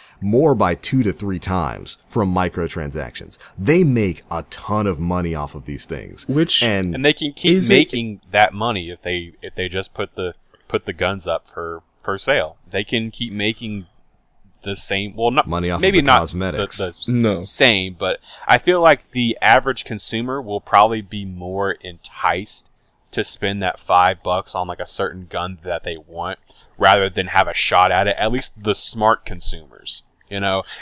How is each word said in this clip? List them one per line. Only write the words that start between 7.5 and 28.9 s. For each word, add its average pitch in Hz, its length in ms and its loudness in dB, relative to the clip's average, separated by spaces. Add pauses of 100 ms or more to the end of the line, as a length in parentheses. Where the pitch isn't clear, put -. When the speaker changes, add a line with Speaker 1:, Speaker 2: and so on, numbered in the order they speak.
Speaker 2:
is 151 120 2
it 120 60 6
Speaker 3:
making 117 460 0 (100)
that 104 240 4
money 104 360 -4
if 87 120 -14
they, 87 300 -6 (100)
if 90 140 -14
they 92 120 -4
just 92 240 -6
put - 220 -8
the, 90 200 -6 (340)
put - 180 -4
the 95 60 -6
guns 90 340 -4
up 82 220 -4
for, 85 340 -10 (180)
for 98 160 -4
sale. 104 400 -2 (140)
They 101 140 -4
can 113 260 -4
keep 117 220 -10
making 104 540 -6 (760)
the 98 140 -6
same, 98 400 -2
well, 117 160 2
not 147 160 0
Speaker 1:
Money 87 240 -2
off 85 60 -2
of - 40 0
Speaker 3:
maybe 190 160 4
Speaker 1:
the - 80 4
Speaker 3:
not 123 140 6
Speaker 1:
cosmetics. 90 580 -4
Speaker 3:
the, 98 60 -2
the 90 60 -2
s-, - 180 -8
Speaker 2:
No. 113 320 2
Speaker 3:
same, 95 580 2
but 92 220 -2 (260)
I 123 120 6
feel 180 220 2
like 160 300 4
the 120 320 0
average 123 420 4
consumer 120 560 -4
will 104 200 -6
probably 110 400 4
be 101 240 -10
more 92 480 -4
enticed - 1000 -6 (400)
to 110 140 -4
spend 101 360 -4
that 92 180 -2
five 92 440 2
bucks 92 320 -4
on, 90 140 -4
like, 87 120 -10
a 90 60 -8
certain 92 420 -6
gun 90 360 -8
that 87 200 -6
they 85 140 -6
want 85 400 -10 (400)
rather 98 320 6
than 92 160 -4
have 95 200 4
a 87 60 -4
shot 92 400 4
at 98 140 2
it, 101 120 0
at 110 140 0
least 117 300 -6
the 104 120 0
smart 110 520 2